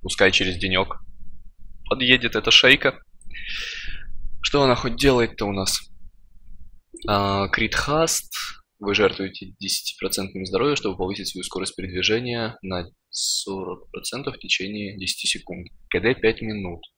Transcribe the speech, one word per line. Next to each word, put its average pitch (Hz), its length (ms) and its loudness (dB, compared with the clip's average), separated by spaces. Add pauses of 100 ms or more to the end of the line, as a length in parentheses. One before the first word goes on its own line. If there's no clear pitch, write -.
Пускай 95 300 4
через 92 260 2
денёк 92 440 0 (880)
подъедет 123 460 4
эта 110 160 2
шейка. 135 480 8 (1400)
Что 143 220 4
она 127 120 6
хоть 117 200 -2
делает-то 120 500 4
у 101 80 0
нас? 95 260 0 (1300)
А, 101 400 2
крит - 260 0
хаст. - 600 0 (460)
Вы 101 160 0
жертвуете 95 640 0
десятипроцентным 98 880 -4
здоровьем, 110 300 2
чтобы 98 220 -4
повысить 98 320 -4
свою 90 140 -8
скорость - 320 -6
передвижения 110 880 -2
на 90 240 -4 (240)
сорок - 840 -6
процентов - 440 -8
в - 40 -18
течение 101 580 -4
десяти - 300 -6
секунд. 90 400 -6 (220)
К 104 100 0
Д 113 140 2
пять 110 280 2
минут. 101 400 -6 (160)